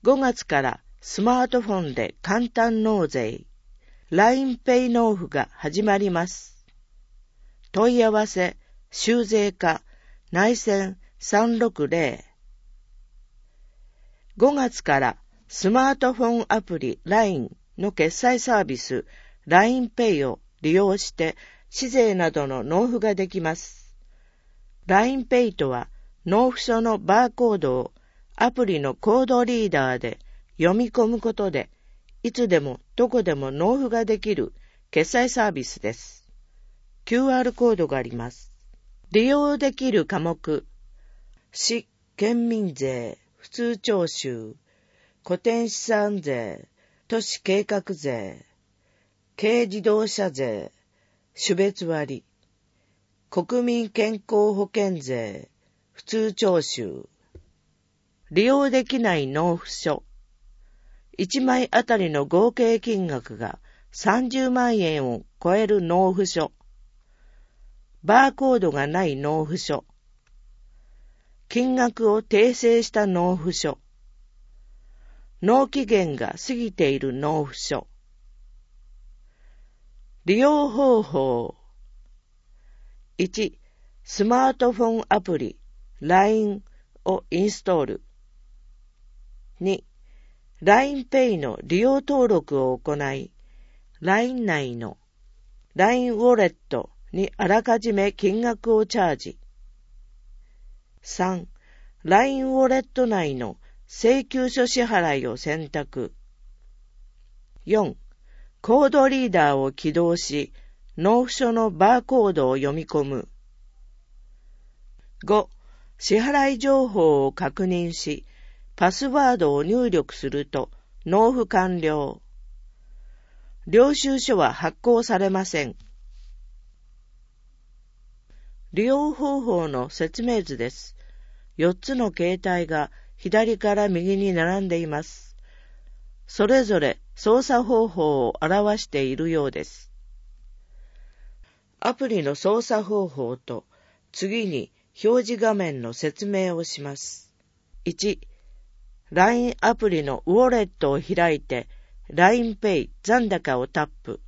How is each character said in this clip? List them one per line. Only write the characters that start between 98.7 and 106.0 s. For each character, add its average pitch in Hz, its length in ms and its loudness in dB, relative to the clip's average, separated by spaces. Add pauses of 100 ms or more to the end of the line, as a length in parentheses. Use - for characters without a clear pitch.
を 214 120 2
チ - 120 -4
ャ 175 140 2
ー 135 40 -2
ジ。 - 220 -16 (1600)
三、 180 460 -6 (560)
ラ 202 220 4
イ 269 120 -2
ン 262 100 -2
ウ 262 140 2
ォ 262 60 4
レ 262 100 2
ッ 262 80 -4
ト 254 200 0
内 175 280 -2
の 120 220 -8 (320)
請 254 360 2
求 254 240 -4
書 247 200 0
支 247 140 0
払 175 360 2
い 127 80 -4
を 113 100 -6
選 151 340 -6
択。 139 440 -8 (1500)